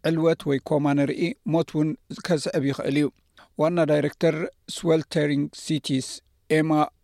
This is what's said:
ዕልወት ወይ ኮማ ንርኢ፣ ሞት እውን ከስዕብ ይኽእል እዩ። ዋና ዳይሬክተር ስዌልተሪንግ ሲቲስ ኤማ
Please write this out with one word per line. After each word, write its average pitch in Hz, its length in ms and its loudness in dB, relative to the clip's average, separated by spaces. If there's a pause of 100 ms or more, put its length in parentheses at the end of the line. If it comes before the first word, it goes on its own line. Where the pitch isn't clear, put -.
ዕልወት 165 420 0
ወይ 139 160 0
ኮማ 147 320 0
ንርኢ፣ 143 280 0 (240)
ሞት 160 260 0
እውን 156 180 0 (340)
ከስዕብ 160 420 -2
ይኽእል 139 320 -2
እዩ። 147 100 2 (500)
ዋና 165 280 0
ዳይሬክተር 151 500 2 (340)
ስዌልተሪንግ 151 840 0
ሲቲስ 139 520 -4 (420)
ኤማ 156 220 2 (320)